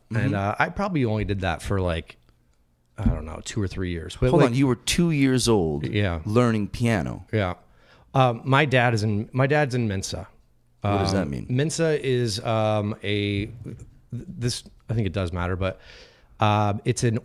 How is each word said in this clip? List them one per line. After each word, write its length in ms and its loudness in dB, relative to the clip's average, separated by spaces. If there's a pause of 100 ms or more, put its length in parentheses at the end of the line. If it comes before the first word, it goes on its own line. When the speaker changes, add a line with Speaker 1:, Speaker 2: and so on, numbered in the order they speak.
(120)
Speaker 1:
Mm-hmm. 140 0
Speaker 2:
And, 100 0
uh, 220 -2
I 120 2
probably 360 -2
only 180 0
did 180 -2
that 200 -2
for, 180 -2
like, 380 -4 (800)
I 80 0
don't 200 0
know, 200 -12
two 160 -4
or 60 0
three 240 -6
years. 280 -8
But, 120 4
Speaker 1:
Hold 100 6
Speaker 2:
like, 100 6
Speaker 1:
on, 40 0
you 100 4
were 100 2
two 360 0
years 360 2
old 380 2
Speaker 2:
Yeah. 400 0
Speaker 1:
learning 440 2
piano? 600 -2
Speaker 2:
Yeah. 240 0 (600)
Um, 280 2
my 220 2
dad 300 2
is 80 0
in, 300 0
my 120 2
dad's 300 2
in 120 0
Mensa. 400 -6 (540)
Speaker 1:
What 180 2
does 140 0
that 100 2
Speaker 2:
Um, 80 -6
Speaker 1:
mean? 180 -6
Speaker 2:
Mensa 540 0
is, 400 0
um, 600 0
a, 420 0
th-, 300 -12 (360)
this, 520 -6 (260)
I 60 -2
think 100 0
it 80 -2
does 200 -2
matter, 220 -2
but, 240 -4 (600)
uh, 360 2 (100)
it's 180 -2
an 220 2